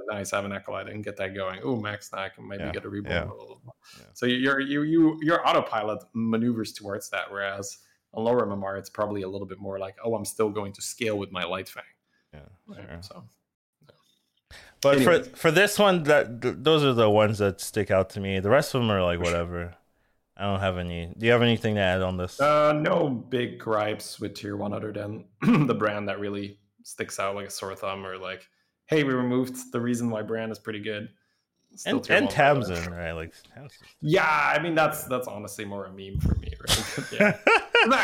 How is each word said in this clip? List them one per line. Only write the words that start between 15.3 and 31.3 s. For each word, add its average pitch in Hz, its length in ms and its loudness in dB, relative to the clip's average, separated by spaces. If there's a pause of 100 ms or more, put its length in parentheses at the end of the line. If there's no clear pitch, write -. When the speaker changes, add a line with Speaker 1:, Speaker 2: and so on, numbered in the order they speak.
Speaker 2:
for 160 160 2
this 202 260 4
one, 185 260 6
that, 139 380 4
th-, 123 180 -2
those 151 260 6
are 131 80 6
the 113 160 6
ones 104 300 6
that 98 200 2
stick - 320 -4
out 95 200 4
to 104 100 -8
me. 98 180 -2
The 98 100 0
rest 143 240 4
of 135 80 0
them 110 100 2
are 95 120 2
like, 87 160 2
Speaker 1:
For 87 60 -2
sure. 85 80 0
Speaker 2:
whatever. 87 420 -4 (640)
I 98 60 -8
don't 98 180 0
have 95 160 0
any. 85 400 -6
Do 113 80 -4
you 117 80 6
have 120 80 6
anything 113 340 2
to 104 60 2
add 92 200 2
on 92 140 0
this? 90 240 -4
Speaker 1:
Uh, 151 320 4
no 156 380 2
big 120 500 -4
gripes 107 640 -2
with 101 140 -6
tier 104 200 -8
one 101 160 -4
other 104 220 -6
than 104 320 -8 (160)
<clears throat> - 0 - (260)
the 117 80 4
brand 104 320 0
that 98 140 -4
really 101 380 -8 (240)
sticks - 360 -8
out 101 160 -2
like 101 120 -8
a - 40 -16
sore 95 240 -8
thumb, 98 320 -8
or 92 100 -10
like, 92 300 -12 (380)
"Hey, 156 180 2
we 135 100 0
removed 123 600 -2
the 120 80 -2
reason 120 280 -2
why 107 120 -4
brand 110 320 -6
is 107 60 -10
pretty 107 200 -10
good." 104 300 -8 (680)